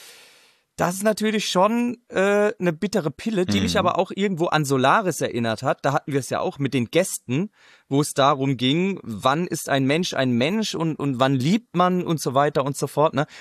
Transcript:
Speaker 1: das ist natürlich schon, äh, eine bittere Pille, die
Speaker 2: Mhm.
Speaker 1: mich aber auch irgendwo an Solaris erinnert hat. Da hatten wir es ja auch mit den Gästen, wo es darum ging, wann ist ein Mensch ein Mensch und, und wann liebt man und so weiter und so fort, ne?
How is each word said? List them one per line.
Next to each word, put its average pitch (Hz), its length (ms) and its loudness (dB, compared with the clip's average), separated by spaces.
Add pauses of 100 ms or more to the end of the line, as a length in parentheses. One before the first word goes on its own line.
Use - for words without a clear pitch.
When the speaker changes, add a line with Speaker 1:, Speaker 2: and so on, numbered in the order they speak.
(760)
Speaker 1:
das 170 180 0
ist 190 80 -8
natürlich 214 480 0
schon, 233 480 0 (100)
äh, 202 500 2
eine 175 140 0
bittere 160 380 -2
Pille, 196 340 -2
die 180 140 0
Speaker 2:
Mhm. 196 60 0
Speaker 1:
mich 175 140 0
aber 185 200 0
auch 185 160 0
irgendwo 190 320 0
an 151 180 0
Solaris 139 560 2
erinnert 113 420 -2
hat. 147 220 -2
Da 139 80 2
hatten 151 200 -2
wir 139 80 2
es - 100 -8
ja 113 100 -2
auch 175 180 -4
mit 139 140 -2
den 120 180 0
Gästen, 170 600 -2 (420)
wo 139 80 4
es 151 140 -2
darum 139 420 2
ging, 165 480 0
wann 131 420 0
ist - 220 -6
ein 135 160 2
Mensch 156 300 0
ein 131 180 0
Mensch 165 420 0
und, 160 220 -2
und 139 240 -2
wann 135 140 2
liebt 160 420 0
man 180 260 2
und 160 180 -2
so 135 140 -4
weiter 143 300 2
und 139 120 -4
so 143 120 -4
fort, 151 260 2
ne? 139 120 0 (140)